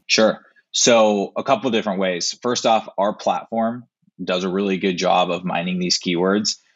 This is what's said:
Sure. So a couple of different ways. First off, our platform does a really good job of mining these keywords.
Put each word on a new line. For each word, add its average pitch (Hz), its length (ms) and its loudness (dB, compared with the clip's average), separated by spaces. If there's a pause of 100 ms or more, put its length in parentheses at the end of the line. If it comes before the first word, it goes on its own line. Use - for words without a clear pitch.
Sure. - 340 2 (300)
So 107 640 4
a - 60 -4
couple 131 240 0
of 113 60 -2
different 101 260 -2
ways. 92 420 -4
First 120 240 -2
off, 110 320 0
our 101 160 0
platform 113 720 -4 (360)
does 92 220 -2
a 95 60 -2
really 95 280 0
good 90 200 0
job 90 340 2
of 85 140 -4
mining 90 340 -4
these 90 180 -2
keywords. 95 600 0 (180)